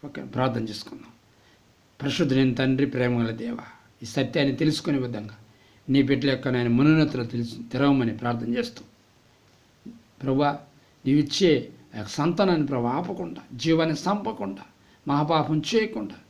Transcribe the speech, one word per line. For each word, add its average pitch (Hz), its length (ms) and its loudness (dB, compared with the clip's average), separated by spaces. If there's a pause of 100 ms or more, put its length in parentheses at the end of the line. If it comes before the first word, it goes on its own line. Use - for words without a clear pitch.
ఓకే, 135 160 -12
ప్రార్థన 123 400 0
చేసుకుందాం. - 480 -12 (920)
పరిశుద్ధుడైన 135 500 2
తండ్రి, 135 340 2
ప్రేమగల 123 440 0
దేవ, 113 260 -8 (460)
ఈ 117 40 -14
సత్యాన్ని 135 500 -2
తెలుసుకునే 151 420 0
విధంగా 110 380 -6 (520)
నీ 135 140 4
బిడ్డల 139 280 2
యొక్క 131 180 -2
నాయన 123 200 2
మనోన్నతులు 143 560 4
తెలుసు, 120 320 -6 (160)
తెరవమని 131 440 2
ప్రార్థన 117 380 -2
చేస్తూ, - 300 -6 (1400)
ప్రభువా, 139 360 0 (480)
నీవిచ్చే 147 640 2 (260)
ఆ 113 40 -8
యొక్క 107 120 -10
సంతానాన్ని, 170 560 2
ప్రభు, 127 200 -2
ఆపకుండా, 175 540 -4 (140)
జీవాన్ని 160 420 2
చంపకుండా, 113 680 -4 (460)
మహాపాపం 151 540 2 (120)
చేయకుండా - 400 -2 (160)